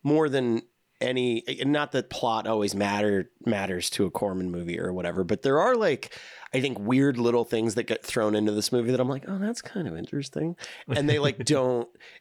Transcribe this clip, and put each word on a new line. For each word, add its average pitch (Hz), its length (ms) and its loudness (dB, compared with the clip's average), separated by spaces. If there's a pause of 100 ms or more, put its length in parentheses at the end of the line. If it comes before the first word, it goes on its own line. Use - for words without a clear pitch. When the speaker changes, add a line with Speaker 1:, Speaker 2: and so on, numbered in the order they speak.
Speaker 1:
more 151 240 4
than 123 360 0 (360)
any, 123 480 0
and 131 240 -2
not 147 220 0
that 127 160 -2
plot 110 380 -2
always 104 280 0
matter, 101 560 0 (140)
matters 98 460 -2
to 101 140 2
a 85 60 -2
Corman 92 400 -2
movie 87 280 -6
or 90 120 -4
whatever, 90 320 -2
but - 200 0
there 139 160 4
are, 240 160 4
like, 196 420 0 (360)
I 131 80 0
think, 131 180 -2
weird 127 380 4
little 117 280 4
things 113 300 0
that 117 80 0
get 110 200 -4
thrown 107 320 2
into 107 160 4
this 104 200 0
movie 120 200 2
that 127 80 2
I'm 127 100 2
like, 139 180 -6
"Oh, 196 120 -6
that's 220 220 -4
kind 170 260 -6
of 165 100 -8
interesting." 156 580 -6 (320)
And 143 220 0
they, 147 80 4
like, 143 200 0
Speaker 2:
<laughs> 135 80 -8
Speaker 1:
don't, 127 420 2 (340)